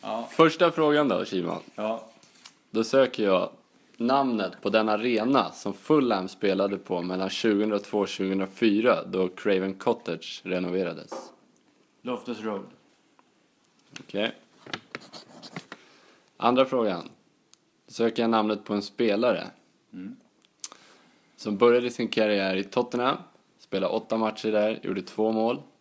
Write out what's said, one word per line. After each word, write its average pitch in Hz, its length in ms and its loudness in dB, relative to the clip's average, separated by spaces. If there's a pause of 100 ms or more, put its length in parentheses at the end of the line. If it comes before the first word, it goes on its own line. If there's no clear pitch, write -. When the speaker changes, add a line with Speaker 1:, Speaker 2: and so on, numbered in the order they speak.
Speaker 1:
Ja. 110 300 -6
Speaker 2:
Första 160 400 4
frågan 147 360 2
då, 92 160 0
Simon. 87 380 -4 (120)
Speaker 1:
Ja. 110 320 -6 (640)
Speaker 2:
Då 110 140 0
söker 123 380 4
jag 95 280 2 (460)
namnet 117 640 0
på 101 80 0
den 110 180 4
arena 110 640 2
som 101 220 -6
Fulham 117 540 2
spelade 98 500 0
på 90 240 -4
mellan 92 280 -4
tjugohundratvå 104 680 0
och 95 100 0
tjugohundrafyra 95 960 0
då 92 240 -2
Craven 95 460 0
Cottage - 680 -6
renoverades. 90 680 -4 (880)
Speaker 1:
Loftus 120 380 -8
Road. 107 260 -6 (1300)
Speaker 2:
Okej. 107 340 -6 (2000)
Andra 127 300 2
frågan. 110 420 -2 (800)
Då - 60 -20
söker 117 300 0
jag 113 80 2
namnet 107 340 2
på 107 100 -4
en 101 80 0
spelare 104 680 0 (420)
Speaker 1:
Mm. 98 240 -14 (1200)
Speaker 2:
som 107 200 -4
började 120 340 6
sin 120 180 -4
karriär 101 480 2
i 98 80 -2
Tottenham, 123 520 0 (420)
spelade 95 340 -4
åtta 113 240 -2
matcher 110 360 -2
där, 107 300 0
gjorde 95 200 -4
två 110 300 -2
mål. 117 300 0 (180)